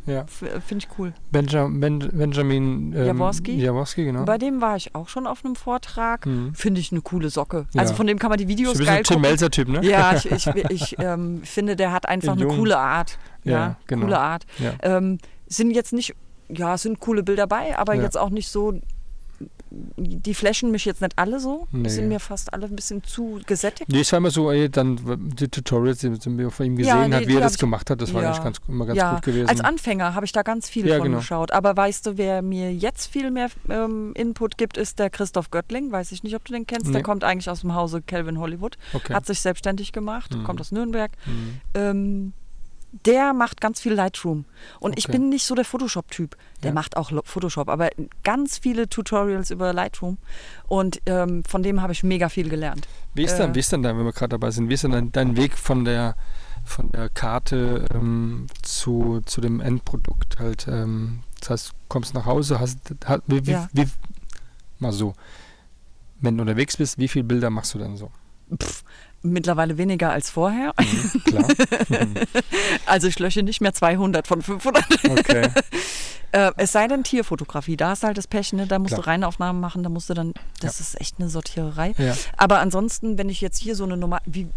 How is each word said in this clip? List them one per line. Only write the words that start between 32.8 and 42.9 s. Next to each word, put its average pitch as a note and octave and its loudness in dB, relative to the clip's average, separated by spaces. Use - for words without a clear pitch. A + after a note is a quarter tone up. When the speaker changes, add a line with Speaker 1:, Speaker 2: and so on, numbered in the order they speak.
Speaker 2:
viel C4+ -4
mehr, B3 -2
ähm, A3 -2
Input A3+ -2
gibt, A3+ -2
ist - -4
der G3+ 2
Christoph F#3+ -4
Göttling. A#3 -4
Weiß F#3 -4
ich F#3 -12
nicht, G#3+ -6
ob A3 -8
du - -12
den A#3 -6
kennst. A3+ -2
Der C3+ 2
Speaker 1:
Nee. C3+ 2
Speaker 2:
kommt G3+ -2
eigentlich F#3 0
aus F3 -6
dem F3 -2
Hause E3+ -2
Calvin E3 -6
Hollywood. E3+ -6
Speaker 1:
Okay. C#3 -4
Speaker 2:
Hat G3+ 0
sich G3+ -2
selbstständig G3 -2
gemacht, G#3+ -6
Speaker 1:
Mhm. A2 -4
Speaker 2:
kommt F2+ -4
aus - -8
Nürnberg. A3+ -2
Speaker 1:
Mhm. A#2 -4
Speaker 2:
Ähm, G3 0